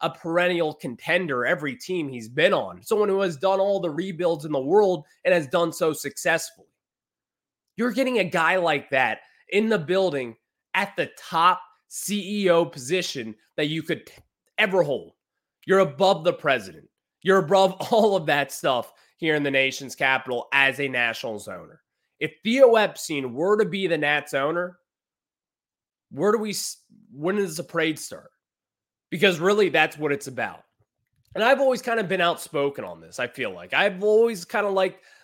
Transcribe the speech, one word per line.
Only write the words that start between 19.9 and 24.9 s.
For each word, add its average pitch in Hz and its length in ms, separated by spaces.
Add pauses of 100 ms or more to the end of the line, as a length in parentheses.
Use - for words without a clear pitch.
capital 127 560
as 135 280
a 143 80
Nationals 117 600
owner. 82 340 (380)
If 156 140 (100)
Theo 233 320
Epstein 151 580
were 180 240
to 220 60
be 190 240
the 165 100
Nats 147 360
owner, 165 440 (1300)